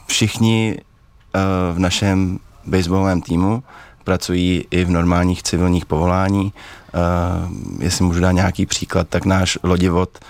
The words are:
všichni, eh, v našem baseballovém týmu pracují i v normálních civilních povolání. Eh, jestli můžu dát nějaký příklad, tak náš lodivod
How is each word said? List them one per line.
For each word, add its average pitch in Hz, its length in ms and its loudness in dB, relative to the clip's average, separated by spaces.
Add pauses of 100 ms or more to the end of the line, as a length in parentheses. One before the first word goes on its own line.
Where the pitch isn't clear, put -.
všichni, 110 720 0 (560)
eh, 95 40 0 (340)
v 85 60 -4
našem 92 600 0 (280)
baseballovém 92 540 0
týmu 95 420 0 (420)
pracují 90 640 0
i 90 140 2
v 87 60 0
normálních 87 520 2
civilních 87 440 0
povolání. 95 640 0
Eh, - 460 -14 (800)
jestli 90 260 -2
můžu 87 160 2
dát 92 120 4
nějaký 92 340 0
příklad, - 420 -2
tak - 160 -2
náš 95 380 0
lodivod 90 560 0 (120)